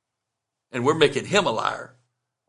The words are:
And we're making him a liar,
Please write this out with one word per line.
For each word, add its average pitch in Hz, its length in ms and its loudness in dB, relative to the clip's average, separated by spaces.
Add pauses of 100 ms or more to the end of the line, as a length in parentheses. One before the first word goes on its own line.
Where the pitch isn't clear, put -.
(720)
And 123 140 -4
we're 151 80 4
making 143 320 2
him 190 200 0
a 131 60 -2
liar, 107 440 -6 (540)